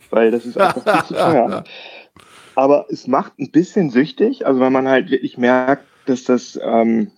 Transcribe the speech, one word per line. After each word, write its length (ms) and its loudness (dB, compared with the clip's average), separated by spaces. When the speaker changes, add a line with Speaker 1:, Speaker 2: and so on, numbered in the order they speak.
Speaker 1:
weil 180 2
das 160 -2
ist 140 -8
einfach 240 0
viel 240 0
zu 80 -10
teuer. 480 0
Speaker 2:
<laughs> 460 -20
Speaker 1:
Aber 360 2
es 160 -10
macht 320 -4
ein 100 -8
bisschen 400 0
süchtig, 560 -2
also 140 2
wenn 140 2
man 140 0
halt 220 2
wirklich 300 -4
merkt, 460 0
dass 200 -2
das, 360 -2
ähm, 560 0